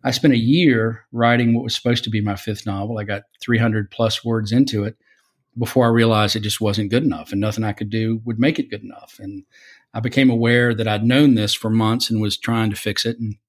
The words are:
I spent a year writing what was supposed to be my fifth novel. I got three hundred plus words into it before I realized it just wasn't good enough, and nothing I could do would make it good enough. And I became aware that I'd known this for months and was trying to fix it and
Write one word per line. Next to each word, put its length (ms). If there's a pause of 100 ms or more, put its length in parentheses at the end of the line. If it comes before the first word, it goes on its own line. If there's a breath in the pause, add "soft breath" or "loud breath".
I 80
spent 220
a 40
year 760
writing 400
what 100
was 100
supposed 300
to 60
be 100
my 160
fifth 300
novel. 320
I 80
got 180 (180)
three 160
hundred 340
plus 340
words 260
into 320
it 140 (600)
before 280
I 40
realized 460
it 60
just 180
wasn't 320
good 120
enough, 280
and 80
nothing 240
I 80
could 180
do 360
would 140
make 200
it 100
good 140
enough. 360
And 260 (480 soft breath)
I 80
became 280
aware 440
that 140
I'd 180
known 300
this 180
for 160
months 400
and 120
was 160
trying 340
to 40
fix 300
it 140
and 180 (120)